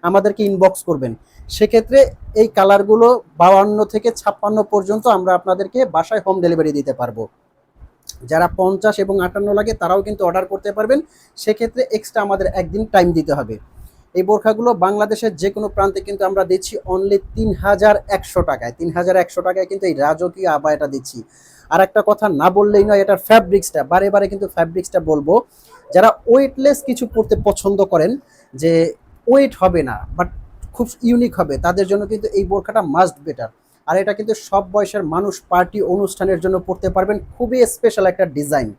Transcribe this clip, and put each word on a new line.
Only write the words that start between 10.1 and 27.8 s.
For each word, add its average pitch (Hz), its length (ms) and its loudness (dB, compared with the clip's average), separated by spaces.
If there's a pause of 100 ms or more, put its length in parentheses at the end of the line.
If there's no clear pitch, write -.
অর্ডার 185 180 -2
করতে 196 260 -8
পারবেন, 220 280 0 (380)
সেক্ষেত্রে 226 440 -4 (100)
এক্সট্রা 214 300 -4
আমাদের 196 320 -2
একদিন 185 320 -4
টাইম 185 260 2
দিতে 156 220 -2
হবে। 113 220 -6 (580)
এই 185 100 -2
বোরখাগুলো 214 500 0
বাংলাদেশের 208 600 -2
যে 175 200 -2
কোনো 208 200 -6
প্রান্তে 196 260 0
কিন্তু 202 280 -6
আমরা 190 140 0
দিচ্ছি 185 300 -2 (200)
only 196 240 0 (180)
তিন 220 140 -2 (140)
হাজার 202 320 4 (120)
একশো 190 420 -4
টাকায়। 123 300 -6
তিন 170 160 -4
হাজার 180 280 0
একশো 175 180 -6
টাকায় 180 280 -2
কিন্তু 196 160 -8
এই 170 80 0
রাজকীয় 165 640 -2
আবায়াটা 151 300 -2
দিচ্ছি। 135 300 -10 (540)
আর 165 100 2
একটা 202 280 2
কথা 214 200 2
না 156 200 2
বললেই 208 380 4
নয়, 202 160 4
এটার 190 240 0
ফ্যাব্রিক্সটা, 190 560 2
বারে 180 260 2
বারে 202 180 2
কিন্তু 196 280 -6
ফ্যাব্রিক্সটা 175 440 -2
বলবো। 156 340 0 (560)
যারা 202 200 6 (180)
ওয়েটলেস 269 500 2 (100)
কিছু 254 160 -4 (100)
পরতে 220 220 0 (120)
পছন্দ 196 380 -2